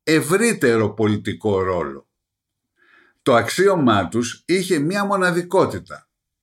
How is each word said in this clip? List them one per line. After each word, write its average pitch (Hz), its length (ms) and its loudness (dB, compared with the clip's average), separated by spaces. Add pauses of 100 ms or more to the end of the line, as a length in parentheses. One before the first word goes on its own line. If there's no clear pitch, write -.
ευρύτερο 147 920 0
πολιτικό 101 680 -2
ρόλο. 78 440 -6 (1160)
Το 131 120 2
αξίωμά 117 720 2
τους 113 380 -6
είχε 185 320 0
μία 190 260 -2
μοναδικότητα. 175 1040 -2 (340)